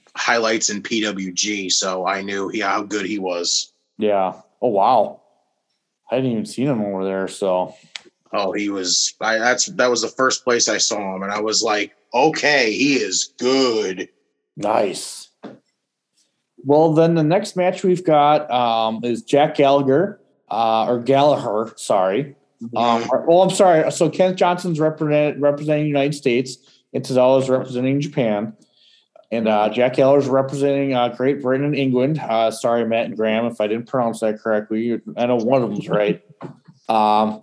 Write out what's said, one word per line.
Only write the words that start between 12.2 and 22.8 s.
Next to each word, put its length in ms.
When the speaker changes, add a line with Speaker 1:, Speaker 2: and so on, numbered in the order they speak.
Speaker 1:
he 220
is 440
good." 680
Speaker 2:
Nice. 720
Well, 300
then 200
the 80
next 340
match 280
we've 200
got, 460
um, 540
is 180
Jack 340
Gallagher, 640
uh, 360
or 140
Gallagher, 760
sorry. 580
Um, 280